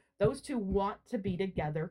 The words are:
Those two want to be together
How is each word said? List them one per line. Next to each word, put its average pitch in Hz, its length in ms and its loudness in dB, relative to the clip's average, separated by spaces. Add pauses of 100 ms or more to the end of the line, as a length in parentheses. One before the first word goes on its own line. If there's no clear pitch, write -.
(200)
Those 240 200 4
two 277 160 -6
want 196 500 0
to 247 120 -4
be 190 180 -2
together 165 540 -2